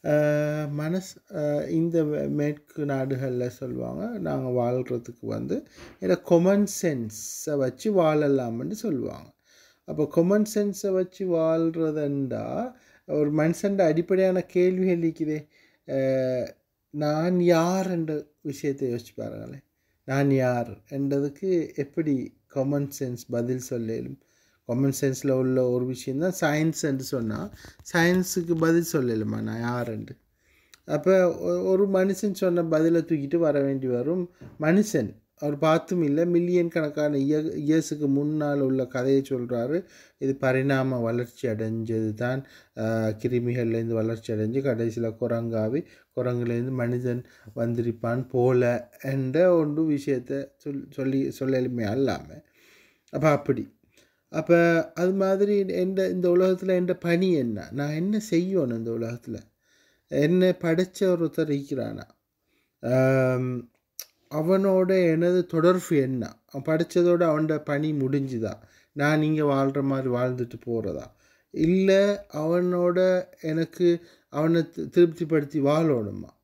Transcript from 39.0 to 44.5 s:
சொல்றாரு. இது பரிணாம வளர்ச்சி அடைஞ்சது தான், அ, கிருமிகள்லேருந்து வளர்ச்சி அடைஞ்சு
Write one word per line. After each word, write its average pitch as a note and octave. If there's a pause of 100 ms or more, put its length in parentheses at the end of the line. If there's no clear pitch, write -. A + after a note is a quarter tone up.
சொல்றாரு. B2 (320)
இது C3+
பரிணாம C3
வளர்ச்சி A#2+
அடைஞ்சது A2
தான், B2 (320)
அ, A2+ (360)
கிருமிகள்லேருந்து A#2+
வளர்ச்சி A2+
அடைஞ்சு A2